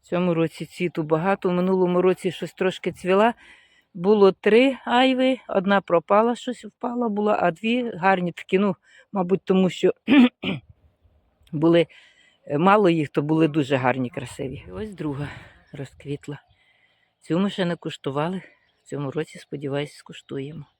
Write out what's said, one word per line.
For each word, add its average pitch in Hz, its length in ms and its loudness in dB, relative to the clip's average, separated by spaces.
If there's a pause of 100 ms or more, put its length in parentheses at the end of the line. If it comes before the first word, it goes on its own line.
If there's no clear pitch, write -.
В - 60 -20
цьому 175 280 0
році 165 320 -4
цвіту 170 360 -6
багато, 165 460 -2
в 180 40 0
минулому 180 500 0
році 185 300 0
щось - 200 -10
трошки 185 400 -4
цвіла. 196 420 2 (600)
Було 196 380 4
три 240 520 4
айви, 254 540 2 (100)
одна 196 320 2
пропала, 202 560 2
щось - 280 -12
впала 240 440 -6
була, 208 320 0
а 175 100 2
дві 226 400 -4
гарні 180 420 0
такі, - 260 -4
ну, 196 180 0 (360)
мабуть, 185 320 -2
тому 190 260 2
що - 220 0 (140)
<clears throat> - 1500 -2
були, 165 340 4 (600)
е, 147 120 -4
мало 196 320 4
їх, 160 180 0
то - 140 -4
були 160 260 2
дуже 143 280 0
гарні, 127 340 0
красиві. 135 580 -12
І - 20 -18
ось 196 240 -12
друга 147 340 -8 (440)
розквітла. 143 680 -14 (800)
Цю 160 180 -4
ми 196 120 0
ще 190 140 -4
не 175 120 -2
куштували, 156 680 -6 (400)
в - 40 -20
цьому 143 240 -8
році, 156 280 -8
сподіваюсь, 143 560 -8
скуштуємо. 143 720 -14 (140)